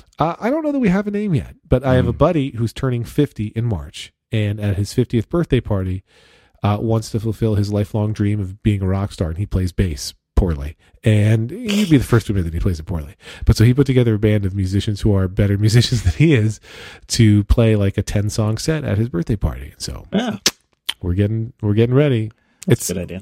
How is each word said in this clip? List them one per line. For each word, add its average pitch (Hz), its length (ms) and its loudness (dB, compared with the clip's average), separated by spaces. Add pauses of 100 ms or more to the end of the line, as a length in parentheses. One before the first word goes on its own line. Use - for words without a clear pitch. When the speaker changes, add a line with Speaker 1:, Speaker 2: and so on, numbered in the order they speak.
(200)
Speaker 1:
Uh, 165 200 0
I 208 100 -2
don't 311 140 -2
know 302 80 -2
that 277 80 -2
we 226 100 2
have 202 180 0
a 202 40 -6
name 202 220 -2
yet, - 220 -4 (120)
but 127 160 0
I 131 120 2
have 123 120 2
a 117 60 0
Speaker 2:
Mm. 76 40 -8
Speaker 1:
buddy 143 340 2
who's 113 220 -4
turning 123 300 -4
fifty 113 520 -2
in 113 100 -2
March, 82 460 -8 (200)
and 107 280 -2
at 104 160 -2
his 98 180 -4
fiftieth 120 360 0
birthday 156 320 0
party, 95 420 -4 (580)
uh, 104 200 2
wants 113 300 -2
to 117 80 -4
fulfill 110 360 -2
his 101 160 0
lifelong 104 420 -2
dream 104 260 0
of 95 220 -8
being 104 200 0
a 95 60 -2
rock 98 260 -2
star, 85 160 -4
and 82 80 -8
he 101 80 -4
plays 92 260 -2
bass 87 420 -4 (220)
poorly. 76 400 -2 (280)
And 110 460 2
you'd 208 400 -2
be 151 80 6
the 110 60 0
first - 240 2
to 113 60 -2
admit 92 120 -2
that 80 80 -6
he 82 60 -2
plays 87 200 -2
it 78 60 -16
poorly. 78 300 -8 (300)
But - 120 6
so 110 60 4
he 123 100 6
put 135 140 2
together 123 280 4
a 101 40 -2
band 107 260 2
of 95 80 -4
musicians 98 480 -2
who 104 140 2
are 95 120 2
better 101 300 2
<laughs> - 20 -4
musicians 107 440 2
than - 100 2
he 156 220 4
is 107 240 0 (480)
to 104 380 4
play, 113 300 4
like, 98 220 0
a 104 60 0
ten 104 260 -2
song 110 300 -2
set 156 240 -4
at 104 160 -2
his 117 100 -2
birthday 170 280 -4
party. 69 420 -6
So - 340 -10
Speaker 3:
Yeah. 220 240 -2 (640)
Speaker 1:
we're 87 140 -2
getting, 110 460 -2
we're 104 120 2
getting 120 220 2
ready. 127 360 0 (360)
Speaker 3:
That's - 140 2
Speaker 1:
It's - 100 -6
Speaker 3:
a - 20 -6
good 90 100 -6
idea. 87 180 -12